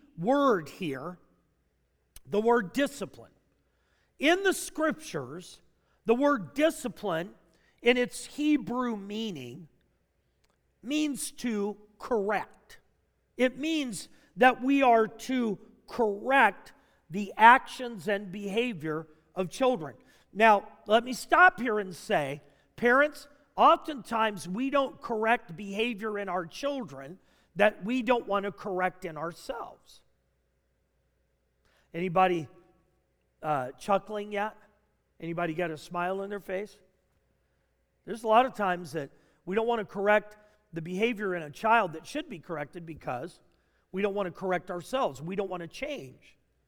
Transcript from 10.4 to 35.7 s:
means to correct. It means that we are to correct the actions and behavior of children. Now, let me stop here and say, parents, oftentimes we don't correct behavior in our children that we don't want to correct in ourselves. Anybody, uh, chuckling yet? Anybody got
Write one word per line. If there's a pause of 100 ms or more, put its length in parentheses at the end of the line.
means
to (200)
correct. (580)
It
means (260)
that
we
are
to (300)
correct (360)
the
actions
and
behavior (280)
of
children. (380)
Now, (180)
let
me
stop
here
and
say, (340)
parents, (280)
oftentimes
we
don't
correct
behavior
in
our
children (360)
that
we
don't
want
to
correct
in
ourselves. (1900)
Anybody, (920)
uh, (100)
chuckling
yet? (640)
Anybody
got